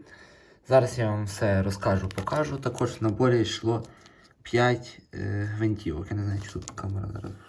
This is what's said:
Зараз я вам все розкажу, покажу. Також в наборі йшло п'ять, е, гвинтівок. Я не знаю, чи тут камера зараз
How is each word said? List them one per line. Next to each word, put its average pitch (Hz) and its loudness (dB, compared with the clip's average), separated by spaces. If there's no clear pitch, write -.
Зараз 127 6
я 110 2
вам 104 0
все 98 2
розкажу, 98 0
покажу. 147 -2
Також 123 -2
в - -6
наборі 117 4
йшло 113 0
п'ять, 120 0
е, 101 -2
гвинтівок. 104 -2
Я 104 -2
не 101 -2
знаю, 101 -2
чи - -14
тут - -8
камера 98 -4
зараз 101 -8